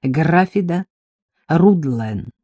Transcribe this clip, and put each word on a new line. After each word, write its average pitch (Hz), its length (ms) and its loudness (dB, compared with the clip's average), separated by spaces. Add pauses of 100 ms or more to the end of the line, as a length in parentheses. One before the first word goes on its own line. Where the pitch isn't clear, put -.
графида 175 840 0 (600)
Рудлен. 139 800 0 (140)